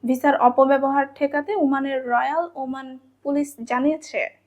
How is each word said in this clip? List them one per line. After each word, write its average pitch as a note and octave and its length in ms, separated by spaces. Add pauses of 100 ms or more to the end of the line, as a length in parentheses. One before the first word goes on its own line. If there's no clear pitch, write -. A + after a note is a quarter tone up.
ভিসার C4 320 (120)
অপব্যবহার C4+ 580 (100)
ঠেকাতে D4 400
ওমানের C4+ 500
রয়্যাল C4 400 (100)
ওমান C4 320 (340)
পুলিশ C#4+ 280 (200)
জানিয়েছে C#4+ 520 (260)